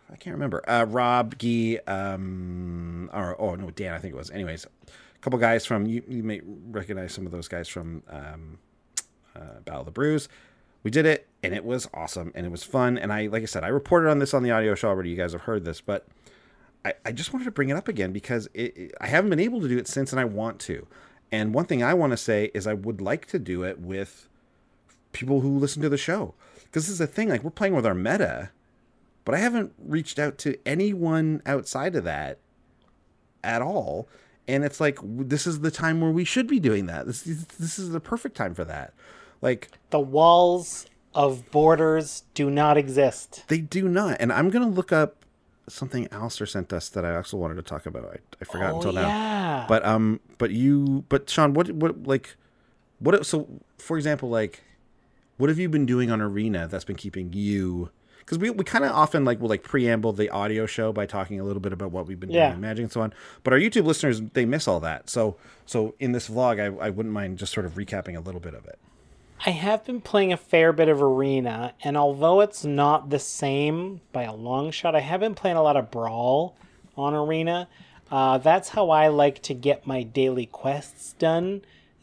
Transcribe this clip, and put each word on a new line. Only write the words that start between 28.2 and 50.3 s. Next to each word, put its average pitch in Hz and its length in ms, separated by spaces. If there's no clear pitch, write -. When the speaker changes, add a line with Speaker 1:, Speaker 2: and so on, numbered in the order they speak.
Speaker 1:
but 113 100
I 156 40
haven't 233 420
reached 151 400
out 147 200
to - 260
anyone 160 800
outside 143 500
of 110 80
that 73 360
at 117 200
all. 127 480
And 139 160
it's 143 160
like, 147 160
w-, 117 260
this 143 240
is 156 140
the 156 100
time 165 300
where 160 100
we 170 140
should 247 220
be 262 120
doing 107 280
that. 82 180
This, - 160
this 165 580
is 180 120
the 165 100
perfect 233 340
time 92 180
for 82 120
that. 76 280
Like, 127 300
Speaker 2:
The 151 100
walls 170 880
of 135 380
borders 160 720
do 143 160
not 147 280
exist. 135 720
Speaker 1:
They 165 100
do 180 280
not. 180 320
And 117 140
I'm 190 160
gonna 240 200
look 185 220
up 156 340
something 127 440
Alistair 107 360
sent 92 260
us 85 160
that 90 160
I 85 100
also 87 220
wanted 85 180
to 87 60
talk 78 240
about. - 200
I, 50 120
I 95 40
forgot - 260
Speaker 2:
Oh, - 60
Speaker 1:
until 175 160
now. - 140
Speaker 2:
yeah. 202 600
Speaker 1:
But, 110 180
um, 110 360